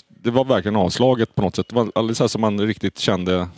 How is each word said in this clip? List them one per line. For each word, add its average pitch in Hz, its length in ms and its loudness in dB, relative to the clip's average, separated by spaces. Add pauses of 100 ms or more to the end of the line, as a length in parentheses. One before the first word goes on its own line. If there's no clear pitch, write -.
det - 220 -6
var 127 140 4
verkligen 104 320 0
avslaget 113 580 2
på - 80 0
något 90 140 -2
sätt. - 120 -4
Det - 60 -8
var 117 200 2
aldrig 113 220 -2
så - 60 0
här 117 60 2
som 107 120 -4
man 104 200 0
riktigt 101 380 -4
kände, 90 600 0